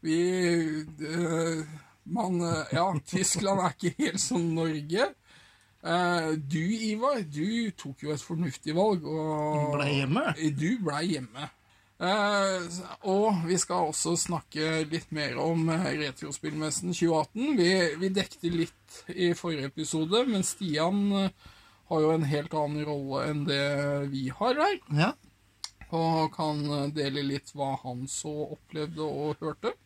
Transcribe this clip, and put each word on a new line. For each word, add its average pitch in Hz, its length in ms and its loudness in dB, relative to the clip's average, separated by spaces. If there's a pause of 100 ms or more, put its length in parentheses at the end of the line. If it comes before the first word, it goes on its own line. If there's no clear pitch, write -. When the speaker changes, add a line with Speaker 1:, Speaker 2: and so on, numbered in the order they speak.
Speaker 1:
Vi, 165 160 2 (800)
eh, 165 640 0 (420)
man, 180 360 -2
eh, 165 320 0
ja, 175 260 2
Tyskland 190 640 0
er 175 120 2
ikke - 240 -2
helt 240 220 0
som 170 340 0
Norge. 160 600 0 (720)
Eh, 170 520 2
du, 151 240 -2
Ivar, 220 640 0
du 190 480 -2
tok - 320 -12
jo 147 80 -2
et 147 100 -4
fornuftig 160 540 -4
valg, 190 280 2
og 151 720 0
Speaker 2:
Ble 147 120 0
hjemme. 143 500 2 (200)
Speaker 1:
Du 165 220 0
ble 151 240 -2
hjemme. 143 480 -4 (500)
Eh, 196 680 2 (360)
og 196 420 4
vi 175 120 2
skal 180 320 0
også 160 280 0
snakke 160 720 -2
litt 160 220 -6
mer 143 260 -4
om, 160 320 2
eh, 160 280 0
Retrospillmessen 151 960 -4
tjue 165 280 4
atten. 254 360 0
Vi, 175 400 4
vi 185 120 0
dekte 185 420 -2
litt - 580 -4
i 175 240 2
forrige 156 320 -4
episode, 160 640 0
men 202 160 2
Stian, 185 680 0
eh, 196 160 2 (600)
har 165 120 2
jo 156 100 6
en 160 120 4
helt 147 300 0
annen 151 320 0
rolle 139 440 -2
enn 147 160 -2
det 143 680 0
vi 135 180 -4
har 220 260 0
her. 349 240 2 (140)
Speaker 2:
Ja. 170 180 4 (800)
Speaker 1:
Og 160 420 2
kan, 151 380 -2
eh, 143 180 -2
dele 143 340 -2
litt 139 300 -4
hva 139 280 -4
han 127 260 -8
så 151 440 -6
opplevde 156 500 -8
og 147 380 -4
hørte. 160 340 -6 (120)